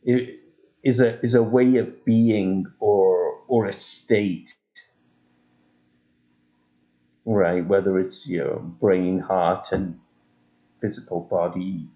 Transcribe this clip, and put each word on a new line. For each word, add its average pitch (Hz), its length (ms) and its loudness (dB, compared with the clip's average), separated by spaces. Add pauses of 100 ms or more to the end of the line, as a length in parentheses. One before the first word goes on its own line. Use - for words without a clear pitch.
i-, 123 260 0 (480)
is 123 160 2
a, 117 240 2
is 120 100 -2
a 120 100 4
way 127 340 4
of - 260 -6
being 104 640 2 (160)
or, 95 680 2
or 113 200 2
a 98 60 -8
state, - 800 -4 (2750)
right? 90 400 0
Whether 95 340 2
it's - 280 -8
your 78 320 -4
brain, 92 600 0
heart, 92 520 -2
and 95 280 -6 (840)
physical 92 400 -8
body 87 760 -4